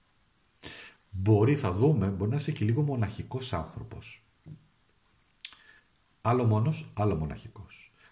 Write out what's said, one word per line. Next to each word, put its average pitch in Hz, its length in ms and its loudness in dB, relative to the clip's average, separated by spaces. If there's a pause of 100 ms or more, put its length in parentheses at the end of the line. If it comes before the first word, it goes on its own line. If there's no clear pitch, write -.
(1120)
Μπορεί, 107 460 4
θα 98 160 -2
δούμε, 107 340 4
μπορεί 98 240 0
να 139 60 0
είσαι 151 160 -2
και 107 120 -2
λίγο 117 180 2
μοναχικός 120 720 -4
άνθρωπος. - 760 -10 (1900)
Άλλο 120 240 2
μόνος, 113 500 0
άλλο 101 220 0
μοναχικός. - 760 -10 (200)